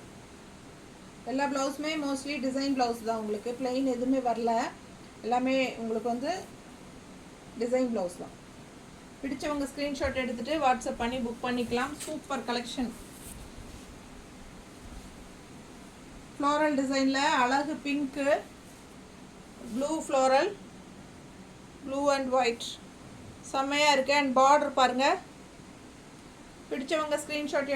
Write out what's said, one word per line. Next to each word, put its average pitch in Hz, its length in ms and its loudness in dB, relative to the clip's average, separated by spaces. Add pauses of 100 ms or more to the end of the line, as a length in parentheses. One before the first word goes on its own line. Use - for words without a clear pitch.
(1300)
எல்லா 269 200 2
பிளவுஸுமே 285 400 0 (140)
mostly 277 300 -2 (100)
டிசைன் 269 320 0
பிளவுஸ் 233 320 0
தான், 226 120 0
உங்களுக்கு 208 380 -4
பிளெயின் 262 360 0
எதுவுமே 254 340 2
வரல, 233 240 2 (720)
எல்லாமே 247 300 2 (260)
உங்களுக்கு 226 320 -2
வந்து 269 180 -2 (1300)
டிசைன் 247 320 4
பிளவுஸ் 185 300 -2
தான். - 120 -12 (840)
பிடிச்சவங்க 285 520 -2
ஸ்கிரீன்ஷாட் 285 500 0
எடுத்துட்டு 240 320 -2 (100)
WhatsApp 254 380 2
பண்ணி 247 240 0
புக் 233 180 -6
பண்ணிக்கலாம். 247 480 0 (120)
சூப்பர் 277 440 -6
கலெக்ஷன். 240 420 -2 (3500)
ஃப்ளோரல் 294 460 4
டிசைனில் 269 640 4
அழகு 277 320 2 (100)
பிங்க்கு, 285 420 0 (1500)
ப்ளூ 285 180 0 (160)
ஃப்ளோரல், 269 440 6 (1300)
blue 277 300 2
and 269 200 2
white. 233 300 4 (840)
செம்மையா 285 440 4
இருக்கு. 269 260 4
And 269 180 4
பார்டர் 285 380 8
பாருங்க. 254 280 6 (1600)
பிடிச்சவங்க 294 520 0
ஸ்கிரீன்ஷாட் 294 540 0